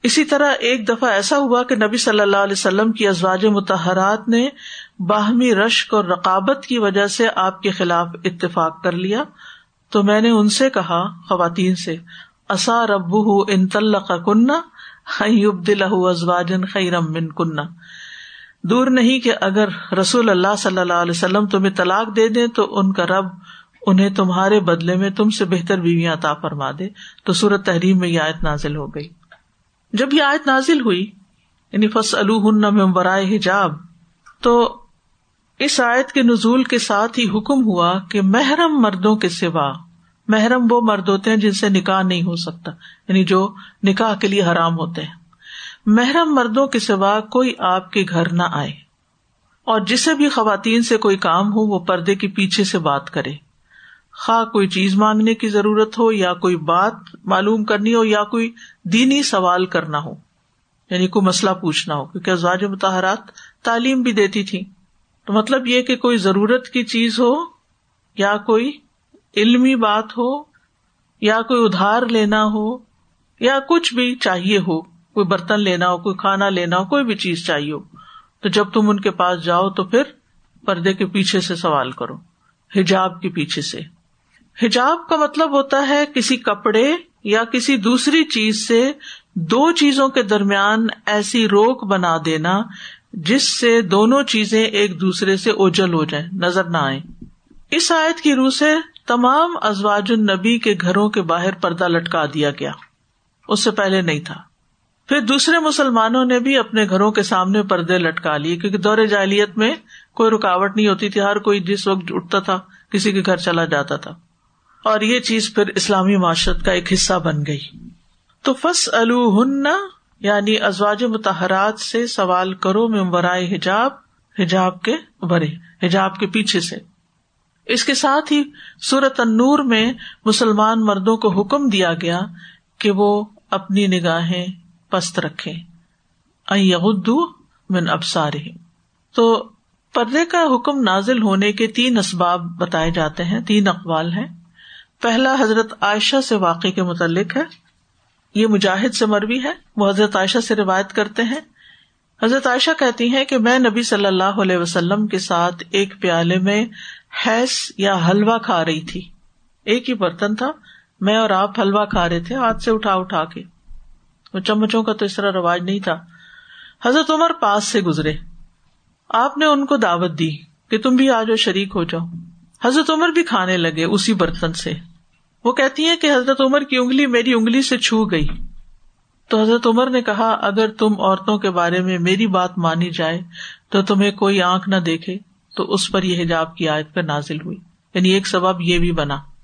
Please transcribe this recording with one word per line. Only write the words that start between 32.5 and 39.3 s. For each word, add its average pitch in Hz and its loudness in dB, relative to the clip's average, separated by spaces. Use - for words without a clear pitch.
من 208 4
ورائے 190 0
حجاب"، 185 0
تو 240 2
اس 277 0
آیت 247 2
کے 269 2
نزول 233 4
کے 247 -2
ساتھ 226 -2
ہی 240 0
حکم 220 0
ہوا 180 2
کہ 202 0
محرم 277 2
مردوں 208 2
کے 214 -2
سوا، 165 -2